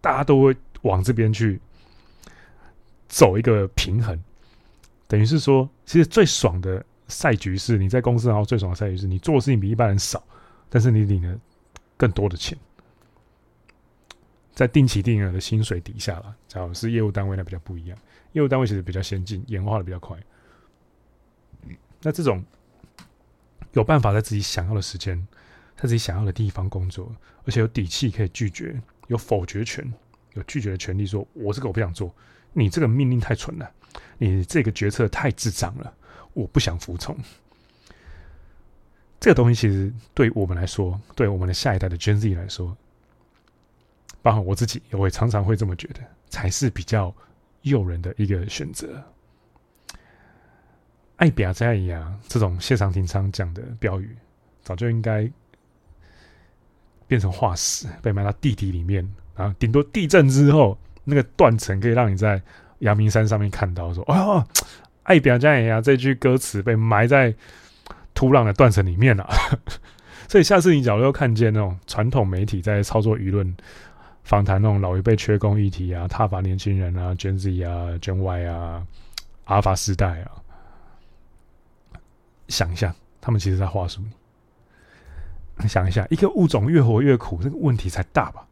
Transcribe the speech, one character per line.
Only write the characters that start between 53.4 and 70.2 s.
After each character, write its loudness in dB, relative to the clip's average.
的 -12
标 -4
语， -14
早 -8
就 -2
应 -2
该 -2
变 2
成 0
化 -2
石， -6
被 0
埋 -2
到 -2
地 0
底 -4
里 -6
面， -2
然 -6
后 -4
顶 0
多 4
地 -2
震 6
之 6
后， 6
那 0
个 4
断 6
层 -2
可 0
以 4
让 2
你 -2
在 0
阳 2
明 4
山 4
上 0
面 0
看 -4
到 -6
说 -6
：“哎 4
呦， 2
爱 6
表 6
家 6
也 2
呀！” 2
这 4
句 2
歌 2
词 -4
被 0
埋 4
在 6
土 2
壤 8
的 2
断 8
层 2
里 -2
面 6
了。 -6
<laughs> -20